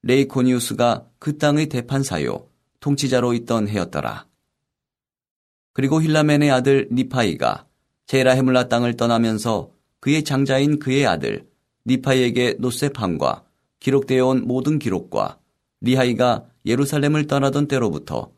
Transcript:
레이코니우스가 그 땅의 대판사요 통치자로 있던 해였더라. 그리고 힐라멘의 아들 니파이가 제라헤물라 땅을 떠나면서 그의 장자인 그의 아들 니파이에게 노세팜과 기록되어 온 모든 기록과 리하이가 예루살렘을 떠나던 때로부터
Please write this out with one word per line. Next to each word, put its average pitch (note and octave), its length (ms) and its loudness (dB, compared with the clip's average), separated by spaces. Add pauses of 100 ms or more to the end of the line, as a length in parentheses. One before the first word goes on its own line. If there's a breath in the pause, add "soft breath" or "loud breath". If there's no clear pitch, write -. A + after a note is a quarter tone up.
레이코니우스가 B2 1040 0 (140)
그 D3 180 -6
땅의 D3+ 320 0
대판사요 B2 800 -4 (320)
통치자로 B2+ 560 0
있던 A#2 320 -2
해였더라. E2+ 600 -6 (1500)
그리고 C#3 280 0
힐라멘의 D3+ 480 2
아들 C3+ 420 2
니파이가 A#2 760 -2 (400)
제라헤물라 B2+ 600 2
땅을 A#2+ 280 0
떠나면서 A2+ 760 0 (280)
그의 D3+ 240 0
장자인 C#3 560 0
그의 C3+ 260 0
아들 C#2+ 420 -2 (380)
니파이에게 B2 760 2
노세팜과 G#2+ 840 -2 (340)
기록되어 C3+ 460 2
온 C3 220 0
모든 C3 320 -2
기록과 F2 580 -4 (440)
리하이가 B2 640 0 (180)
예루살렘을 D3 640 0
떠나던 C#3+ 400 0
때로부터 F#2+ 720 -4